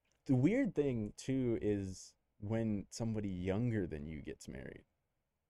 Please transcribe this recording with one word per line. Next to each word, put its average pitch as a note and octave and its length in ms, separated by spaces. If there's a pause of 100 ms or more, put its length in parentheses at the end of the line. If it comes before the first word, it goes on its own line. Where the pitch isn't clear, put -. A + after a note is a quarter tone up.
(260)
the C3+ 100
weird G3 400
thing, A#2+ 420
too, B2+ 440
is G2 520 (280)
when G#2+ 480
somebody A2 400
younger F#2+ 580
than D2+ 180
you D#2 160
gets - 280
married B1+ 340 (680)